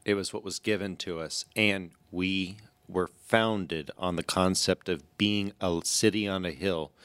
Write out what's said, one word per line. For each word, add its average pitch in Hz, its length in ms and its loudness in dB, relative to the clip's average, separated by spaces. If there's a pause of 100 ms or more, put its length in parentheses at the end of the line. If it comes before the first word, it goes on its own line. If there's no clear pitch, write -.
It 104 120 2
was 95 180 -4
what 104 100 -8
was 95 140 -8
given 98 400 -2
to 85 220 -8
us, - 260 -8 (100)
and 98 360 2 (200)
we 92 460 -2 (300)
were 90 220 -2 (140)
founded 101 760 0
on 90 180 -2
the 82 80 -2
concept 92 680 2
of 85 140 -4 (140)
being 104 440 0
a 87 220 0
city 107 440 2
on 95 160 -2
a 87 80 -2
hill, 80 400 -4 (140)